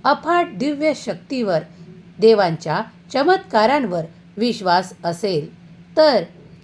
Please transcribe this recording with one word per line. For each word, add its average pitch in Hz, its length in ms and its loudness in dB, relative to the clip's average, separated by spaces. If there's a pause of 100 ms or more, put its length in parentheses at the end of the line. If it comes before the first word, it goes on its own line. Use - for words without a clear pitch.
अफाट 330 500 0
दिव्य 285 420 -2
शक्तीवर, 214 640 -4 (600)
देवांच्या 185 640 2 (320)
चमत्कारांवर 254 880 0 (360)
विश्वास 190 560 0 (100)
असेल, 170 560 -4 (380)
तर 294 260 4 (400)